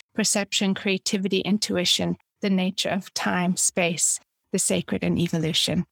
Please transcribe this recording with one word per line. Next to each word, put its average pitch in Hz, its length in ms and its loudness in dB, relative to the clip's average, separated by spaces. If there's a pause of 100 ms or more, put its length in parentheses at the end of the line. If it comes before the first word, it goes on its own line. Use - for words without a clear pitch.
(140)
perception, 202 600 0
creativity, 190 680 0
intuition, 180 760 0 (240)
the 202 100 0
nature 185 380 0
of 185 260 -4
time, 180 420 0
space, - 640 0 (320)
the 196 60 0
sacred, 185 460 -2
and 175 140 2
evolution. 165 720 0